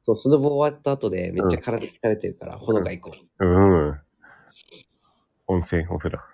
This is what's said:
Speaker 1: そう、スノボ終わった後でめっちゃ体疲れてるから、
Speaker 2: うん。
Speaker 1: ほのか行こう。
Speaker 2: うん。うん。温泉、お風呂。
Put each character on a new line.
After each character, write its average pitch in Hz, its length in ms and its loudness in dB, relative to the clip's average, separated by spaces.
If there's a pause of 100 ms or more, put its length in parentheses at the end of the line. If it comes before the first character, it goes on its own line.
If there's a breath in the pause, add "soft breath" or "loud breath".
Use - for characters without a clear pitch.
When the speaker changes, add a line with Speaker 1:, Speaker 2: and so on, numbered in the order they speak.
Speaker 1:
そ 117 80 0
う、 107 40 4
ス 135 140 -2
ノ 147 80 6
ボ 139 120 2
終 147 220 0
わ 147 60 -18
っ - 40 -20
た 139 100 -2
後 123 180 -4
で 90 220 -4
め 90 100 -4
っ 95 80 0
ち 85 80 0
ゃ - 20 -8
体 113 280 -6
疲 - 200 -6
れ 107 80 2
て - 120 -8
る 90 80 -8
か - 100 -20
ら、 - 100 -14
Speaker 2:
う - 20 -18
ん。 - 20 -18
Speaker 1:
ほ 110 140 -2
の 101 100 0
か 92 80 -6
行 90 100 -12
こ 80 100 -18 (280)
う。 95 60 0
Speaker 2:
う - 20 4
ん。 87 420 6
う - 20 -4
ん。 73 100 -12 (1500 soft breath)
温 92 120 0
泉、 85 300 -2
お 87 80 -4
風 - 140 -6
呂。 - 80 -10 (140)